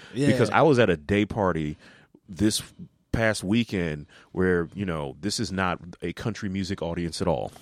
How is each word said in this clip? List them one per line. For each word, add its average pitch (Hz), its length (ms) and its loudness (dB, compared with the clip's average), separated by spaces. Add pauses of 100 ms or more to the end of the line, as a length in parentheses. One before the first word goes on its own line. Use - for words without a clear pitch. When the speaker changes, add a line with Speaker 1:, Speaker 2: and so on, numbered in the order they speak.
(140)
Speaker 1:
yeah. 135 140 0
Speaker 2:
Because 123 240 4
I 113 100 4
was 143 180 6
at 113 100 6
a 85 60 2
day 98 300 2
party 82 520 0 (520)
this 101 340 0 (520)
past 110 280 0
weekend 90 640 0 (260)
where, 90 440 2
you 101 100 -4
know, 78 360 -6
this 101 180 -4
is 95 120 -4
not 92 280 -2 (220)
a 87 120 -6
country 104 360 -8
music 95 320 -4
audience 85 400 -4
at 90 60 -2
all. 69 240 -2 (100)